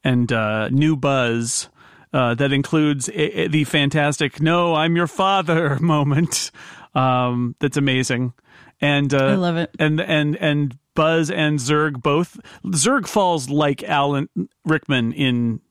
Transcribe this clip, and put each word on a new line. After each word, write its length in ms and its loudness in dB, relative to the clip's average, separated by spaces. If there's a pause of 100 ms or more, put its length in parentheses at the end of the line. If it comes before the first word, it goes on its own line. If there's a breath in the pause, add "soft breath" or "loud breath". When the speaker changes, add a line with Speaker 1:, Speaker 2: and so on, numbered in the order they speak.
Speaker 1:
and, 280 2
uh, 360 -2
new 260 2
Buzz, 720 -2 (440 loud breath)
uh, 240 2
that 160 0
includes 560 0
i-, 40 -10 (220)
i-, 140 -2
the 160 2
fantastic 760 0
"No, 320 2
I'm 220 0
your 140 0
father" 720 0
<laughs> 20 -6
moment. 720 0 (420 loud breath)
Um, 640 0
that's 180 -2
amazing. 560 0 (480 loud breath)
And, 320 0
uh, 120 2
Speaker 2:
I 100 2
love 220 0
it. 220 -4
Speaker 1:
and, 220 0
and, 360 0
and 420 -2 (160)
Buzz 360 2
and 280 0
Zurg 440 -2
both, 360 -2 (280 loud breath)
Zurg 420 0
falls 400 0
like 340 0
Alan 460 0 (360)
Rickman 480 0
in 480 0 (100)